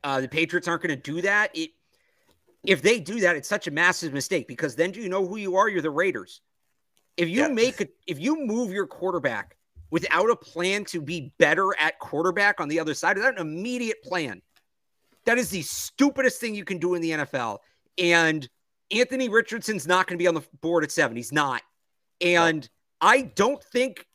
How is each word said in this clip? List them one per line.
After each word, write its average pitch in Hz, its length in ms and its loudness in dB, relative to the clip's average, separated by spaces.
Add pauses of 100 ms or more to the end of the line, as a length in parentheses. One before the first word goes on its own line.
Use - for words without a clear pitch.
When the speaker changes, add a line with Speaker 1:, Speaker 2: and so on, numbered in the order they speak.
Speaker 1:
Uh, 139 160 -2
the 131 80 -4
Patriots 165 400 -2
aren't 170 140 -2
gonna 160 120 -2
do 143 280 -8
that. 202 340 2
It, 160 140 -6 (920)
if 175 180 2
they 214 180 4
do 190 200 -8
that, 175 140 4
it's 143 140 -8
such - 180 -4
a 160 60 -6
massive 170 400 0
mistake 139 340 -4
because 127 300 -6
then 175 160 0
do 226 80 -14
you 214 80 -8
know 190 180 -2
who 190 100 -8
you 190 200 -4
are? 208 120 6
You're 185 140 -2
the 156 80 -2
Raiders. 143 500 -2 (760)
If 170 120 0
you 220 140 0
Speaker 2:
Yeah. 311 60 2
Speaker 1:
make 247 320 0
a, - 80 -4 (180)
if 147 140 -8
you 294 240 -2
move 226 260 -2
your 196 160 -4
quarterback 143 680 -4 (340)
without 165 400 2
a 233 60 2
plan 190 480 -4
to 180 160 -6
be 143 380 -8
better 165 300 4 (100)
at 156 200 0
quarterback 185 600 0
on 151 80 -6
the 156 120 -2
other 156 120 -2
side, 170 240 0
without 247 180 0
an 202 60 -6
immediate 214 640 -6
plan, 143 400 -6 (800)
that 233 140 4
is 220 100 0
the 175 140 -6
stupidest 269 800 0
thing 226 140 -4
you 208 100 -8
can 180 140 -6
do 175 160 0
in 170 80 -2
the 165 100 0
N 156 80 0
F 139 140 -4
L. 113 280 -4 (360)
And 165 500 4 (420)
Anthony 247 380 0
Richardson's 214 580 -2
not 180 200 4
gonna 175 120 -6
be 175 80 2
on 175 80 4
the 151 80 -4 (180)
board 165 220 2
at 147 80 -2
seven. 127 260 0
He's 120 160 -10
not. 139 300 2 (580)
And 165 420 4
Speaker 2:
Nope. - 80 -20 (300)
Speaker 1:
I 220 220 8
don't 240 400 0
think 247 520 -2